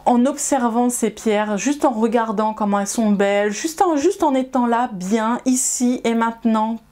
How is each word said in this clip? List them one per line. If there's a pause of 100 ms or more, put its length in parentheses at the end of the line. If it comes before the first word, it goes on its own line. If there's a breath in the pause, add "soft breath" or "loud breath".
en
observant
ces
pierres,
juste
en
regardant
comment
elles
sont
belles,
juste
en,
juste
en
étant
là,
bien,
ici
et
maintenant, (140)